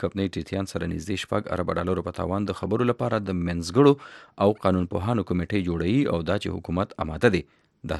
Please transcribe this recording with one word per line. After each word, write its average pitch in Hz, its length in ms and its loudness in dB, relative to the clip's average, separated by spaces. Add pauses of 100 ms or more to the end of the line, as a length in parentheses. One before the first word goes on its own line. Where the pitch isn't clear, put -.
کمپنۍ 98 240 -2 (100)
ټیټیان 95 360 -4
سره 87 180 -4
نږدې 82 340 -4
شپږ 104 320 -2
اربه 87 220 0
ډالرو 87 300 0
په 87 100 -10
تاوان 90 320 0
د - 100 -4
خبرو 117 300 2
لپاره 117 300 0 (100)
د 92 100 0
منځګړو 87 520 4 (540)
او 107 200 4
قانون 92 260 4
پوهانو 101 380 0
کمیټې 90 300 0 (100)
جوړوي 87 300 2 (120)
او 85 160 0
دا 92 140 2
چې 90 160 -4
حکومت 90 360 -2 (120)
آماده 80 320 0
دی 78 40 -2 (520)
دا 87 60 -4